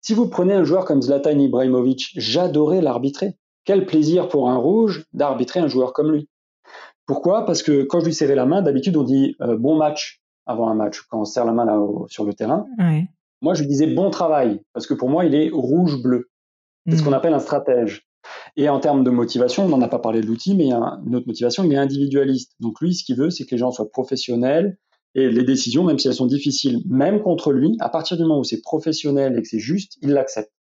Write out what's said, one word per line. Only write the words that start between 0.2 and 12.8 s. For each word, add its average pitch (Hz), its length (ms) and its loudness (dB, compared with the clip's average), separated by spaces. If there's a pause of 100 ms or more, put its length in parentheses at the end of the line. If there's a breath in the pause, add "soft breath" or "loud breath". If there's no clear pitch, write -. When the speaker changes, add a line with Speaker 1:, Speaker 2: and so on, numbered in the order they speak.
Speaker 1:
prenez 185 260 0
un 190 100 4
joueur 175 220 2
comme 139 160 2
Zlatan 139 360 2
Ibrahimovic, 127 760 2
j'adorais 151 640 0
l'arbitrer. 139 540 -2 (320)
Quel 196 200 2
plaisir 160 420 2
pour 131 220 0
un 127 60 2
rouge 175 560 2
d'arbitrer 131 480 -2
un 160 80 0
joueur 127 240 0
comme 151 200 0
lui. 151 160 -2 (800 loud breath)
Pourquoi ? 175 380 0
Parce 170 180 -2
que 143 220 2
quand 170 160 0
je 165 60 0
lui 160 80 0
serrais 143 200 2
la 127 120 2
main, 180 160 2
d'habitude, 147 340 2
on 147 80 2
dit, 135 360 2
euh, « 117 180 0
Bon 143 180 2
match ». 151 460 -2 (240)
avant 117 220 -2
un 110 60 0
match, 107 360 -4
quand 113 100 -6
on 107 40 -2
serre 120 200 -2
la 117 80 0
main 117 120 2
là, 110 140 2
au, 101 300 -2
sur - 160 -6
le 104 80 -4
terrain, 131 340 -4 (120)
Speaker 2:
Ouais. 170 280 2 (360)